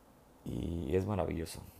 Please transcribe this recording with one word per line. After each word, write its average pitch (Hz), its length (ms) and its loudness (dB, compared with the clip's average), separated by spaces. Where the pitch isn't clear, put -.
Y 82 520 0
es 98 100 4
maravilloso. 82 540 0